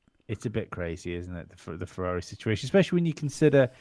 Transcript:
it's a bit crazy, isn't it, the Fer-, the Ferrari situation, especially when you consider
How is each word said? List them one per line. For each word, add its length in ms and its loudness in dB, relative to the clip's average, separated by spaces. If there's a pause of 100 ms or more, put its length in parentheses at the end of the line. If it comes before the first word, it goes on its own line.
(280)
it's 180 -8
a 40 -4
bit 220 -4
crazy, 440 -6
isn't 200 -8
it, 140 -12
the 60 -20
Fer-, 220 -12
the 80 -8
Ferrari 360 -4
situation, 460 -4
especially 300 4
when 80 2
you 80 0
consider 560 4 (120)